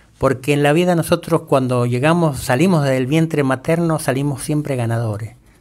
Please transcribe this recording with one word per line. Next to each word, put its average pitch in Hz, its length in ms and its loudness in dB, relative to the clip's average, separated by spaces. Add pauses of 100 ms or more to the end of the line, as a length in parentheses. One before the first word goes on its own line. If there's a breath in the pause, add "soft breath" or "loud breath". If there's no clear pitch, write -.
(180 soft breath)
Porque 131 340 0
en 143 100 2
la 143 100 4
vida 180 220 2
nosotros 165 540 0
cuando 127 360 0
llegamos, 147 540 0
salimos 156 460 2
del 131 240 0
vientre 160 340 0
materno, 160 560 0
salimos 139 460 -2
siempre 147 320 -4
ganadores, 113 560 -4 (280)